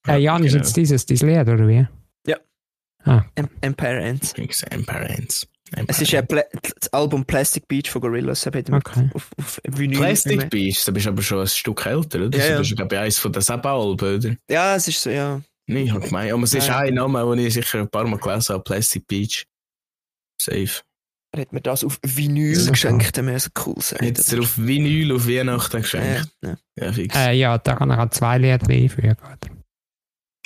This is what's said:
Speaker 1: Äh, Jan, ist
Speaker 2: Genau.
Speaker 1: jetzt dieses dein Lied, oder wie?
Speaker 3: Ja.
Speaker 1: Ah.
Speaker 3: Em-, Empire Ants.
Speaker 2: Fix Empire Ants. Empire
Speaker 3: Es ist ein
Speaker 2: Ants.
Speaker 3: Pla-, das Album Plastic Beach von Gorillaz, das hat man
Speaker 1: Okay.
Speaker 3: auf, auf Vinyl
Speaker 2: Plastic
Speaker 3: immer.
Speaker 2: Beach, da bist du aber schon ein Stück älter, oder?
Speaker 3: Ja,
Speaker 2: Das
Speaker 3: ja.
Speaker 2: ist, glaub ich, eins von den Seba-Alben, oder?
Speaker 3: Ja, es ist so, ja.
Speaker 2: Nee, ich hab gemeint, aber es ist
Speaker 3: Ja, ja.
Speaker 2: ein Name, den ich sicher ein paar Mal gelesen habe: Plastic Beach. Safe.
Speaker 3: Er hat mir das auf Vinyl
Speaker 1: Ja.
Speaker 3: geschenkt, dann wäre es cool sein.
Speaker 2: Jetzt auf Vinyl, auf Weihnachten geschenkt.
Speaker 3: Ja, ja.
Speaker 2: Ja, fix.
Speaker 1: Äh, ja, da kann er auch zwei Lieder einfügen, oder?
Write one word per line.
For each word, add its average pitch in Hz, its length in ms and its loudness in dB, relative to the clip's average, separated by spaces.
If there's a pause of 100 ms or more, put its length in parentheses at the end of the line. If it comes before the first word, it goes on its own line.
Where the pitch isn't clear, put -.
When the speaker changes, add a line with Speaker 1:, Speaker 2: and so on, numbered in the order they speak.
Speaker 1:
Äh, 143 100 6
Jan, 156 260 4
ist 135 80 6
Speaker 2:
Genau. 139 120 4
Speaker 1:
jetzt - 120 -2
dieses 143 300 4
dein 135 100 2 (120)
Lied, 156 200 4
oder 110 200 4
wie? 120 180 6 (400)
Speaker 3:
Ja. 151 120 0 (640)
Speaker 1:
Ah. 123 200 6 (120)
Speaker 3:
Em-, 143 120 -2 (120)
Empire 131 420 -2
Ants. 120 300 -4
Speaker 2:
Fix - 320 -8
Empire - 460 -6
Ants. - 360 -6 (240)
Empire 113 180 -4
Speaker 3:
Es - 120 -2
ist 151 140 2
ein 139 60 2
Speaker 2:
Ants. 123 80 -2
Speaker 3:
Pla-, - 520 -2
das - 120 -6
Album 143 320 0
Plastic - 440 -2
Beach 143 220 -2
von 131 100 -6
Gorillaz, 127 420 -2
das 131 120 -4
hat 131 140 -4
man 139 120 4
Speaker 1:
Okay. 131 340 0
Speaker 3:
auf, - 240 -10
auf - 260 -10
Vinyl 139 340 -2
Speaker 2:
Plastic 165 340 2
Speaker 3:
immer. 135 140 0
Speaker 2:
Beach, 95 380 0
da - 80 -2
bist 101 140 0
du 104 40 0
aber 101 120 -2
schon 98 180 -2
ein 95 60 -2
Stück - 400 -4
älter, 143 400 -2
oder? 135 120 0
Speaker 3:
Ja, - 0 -
Speaker 2:
Das 143 100 4
Speaker 3:
ja. 151 120 2
Speaker 2:
ist, 143 160 -2
glaub 95 160 -4
ich, 98 60 0
eins 107 200 0
von 101 140 -2
den 98 100 -2
Seba-Alben, 107 760 0
oder? 117 180 -2 (140)
Speaker 3:
Ja, 185 240 2
es 180 140 0
ist 156 140 -2
so, 123 80 -4
ja. 143 300 -4 (260)
Speaker 2:
Nee, 135 180 -2
ich 120 80 0
hab 98 100 -2
gemeint, 104 300 -2
aber 120 100 0
es 120 120 2
ist - 120 2
Speaker 3:
Ja, 127 160 2
ja. 139 60 2
Speaker 2:
ein 127 60 2
Name, 123 420 0
den 120 100 2
ich 113 80 0
sicher 117 240 -2
ein 104 100 -2
paar 110 160 -2
Mal 107 140 -2
gelesen 104 360 -2
habe: 95 100 -6
Plastic 98 420 -2
Beach. 101 400 -4 (960)
Safe. - 400 -4 (500)
Speaker 3:
Er 156 80 -6
hat - 120 -8
mir 135 100 -6
das 131 200 -2
auf 139 200 -6
Vinyl 147 540 0
Speaker 1:
Ja. 175 140 2
Speaker 3:
geschenkt, 117 480 2
dann 127 80 -2
wäre 127 120 -2
es - 120 -4 (160)
cool - 140 -6
sein. - 240 -4
Speaker 2:
Jetzt 120 340 0
auf 120 180 0
Vinyl, 147 600 2
auf 120 100 0
Weihnachten 123 560 0
geschenkt. 131 460 -2 (140)
Speaker 3:
Ja, - 80 -8
ja. 175 60 -6 (200)
Speaker 2:
Ja, - 160 -4
fix. 98 240 -2
Speaker 1:
Äh, 127 160 4
ja, 123 260 2
da 127 160 0
kann 135 160 0
er 120 140 2
auch 117 60 0
zwei 123 280 2
Lieder 127 300 4
einfügen, 123 520 4
oder? - 180 -20 (1080)